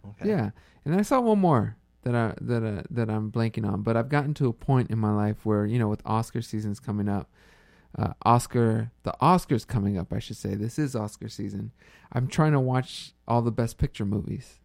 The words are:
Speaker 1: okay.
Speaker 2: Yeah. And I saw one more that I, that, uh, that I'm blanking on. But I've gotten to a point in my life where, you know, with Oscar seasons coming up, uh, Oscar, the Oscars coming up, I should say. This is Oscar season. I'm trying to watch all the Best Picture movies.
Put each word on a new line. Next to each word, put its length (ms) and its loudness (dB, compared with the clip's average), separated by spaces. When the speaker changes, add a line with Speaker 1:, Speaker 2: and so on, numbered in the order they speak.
Speaker 1:
okay. 180 -6
Speaker 2:
Yeah. 220 0
And 120 0
I 60 2
saw 180 2
one 180 4
more 380 4
that 120 0
I, 260 0
that, 240 -2
uh, 260 -4
that 180 -2
I'm 220 -2
blanking 400 -2
on. 120 -2
But 140 0
I've 120 0
gotten 260 0
to 140 2
a 40 2
point 380 0
in 80 0
my 160 2
life 300 0
where, 220 2
you 120 0
know, 100 2
with 160 -4
Oscar 380 -2
seasons 380 -6
coming 280 -2
up, 220 -4
uh, 260 -2
Oscar, 680 2
the 180 -4
Oscars 440 4
coming 300 0
up, 160 -4
I 60 -2
should 180 -8
say. 200 -6
This 240 -4
is 160 -2
Oscar 320 -8
season. 420 -8
I'm 140 0
trying 260 2
to 80 4
watch 520 -2
all 120 4
the 120 2
Best 260 -2
Picture 260 -2
movies. 600 -4